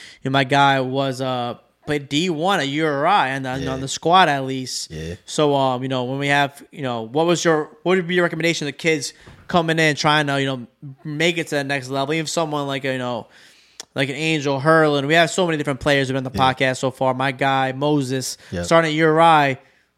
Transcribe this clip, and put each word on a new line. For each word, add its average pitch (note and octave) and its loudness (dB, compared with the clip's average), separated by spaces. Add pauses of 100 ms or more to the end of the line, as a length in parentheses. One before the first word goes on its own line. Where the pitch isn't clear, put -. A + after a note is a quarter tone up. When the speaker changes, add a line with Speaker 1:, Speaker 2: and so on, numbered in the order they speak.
(220)
Speaker 1:
You C3+ -6
know, C3+ 0
my C#3 4
guy C#3 4
was, C3 -4
uh, B2 -4 (300)
played D3 -4
D E3 0
one E3+ 0
at C#3 -2
U D3+ -2
R D3 0
I F3 4
and, C3+ -6
uh, B2+ -4
you C3+ -6
know, C3 -6
Speaker 2:
Yeah. C3 -6
Speaker 1:
in C3 -8
the C3+ -8
squad E3+ 4
at C3+ -2
least. - -8
Speaker 2:
Yeah. D#2+ -10 (100)
Speaker 1:
So, D3 2
um, C3 0
you C3+ -6
know, B2+ -4
when C3+ -6
we C#3 -2
have, C#3+ 0
you D3+ -12
know, A#2+ -4
what C#3 -2
was E3+ 2
your, D#3 2 (180)
what F#3 2
would E3+ -2
be F3+ -2
your F3+ 2
recommendation E3 -2
to C#3 -6
kids D#3+ -2 (340)
coming E3 0
in D#3 4
trying D3+ 2
to, C#3 -2
you C3+ -2
know, B2+ -6 (360)
make D#3+ -2
it D#3 -6
to D3 -4
the C#3+ -2
next C3+ -4
level? C#3 -2
Even D#3+ -2
someone D3 -2
like, C3+ -6
you C3 -2
know, B2 -6 (680)
like C3 -2
an C3+ -6
Angel D3 -2
Hurlin. D3+ 4
We D#3+ 2
have E3 4
so F#3 0
many D#3+ -2
different C#3 -4
players C#3 2
who've C3 -4
been C3 -4
on B2 -10
the - -8
Speaker 2:
Yeah. C3 4
Speaker 1:
podcast C3 0
so C3 -2
far. C3 0
My C3+ -2
guy C3+ 0
Moses, C3 -2 (140)
Speaker 2:
Yeah. F2 -4
Speaker 1:
starting E3 4
at D3+ -2
U D#3+ 4
R D#3 4
I, D3 6 (400)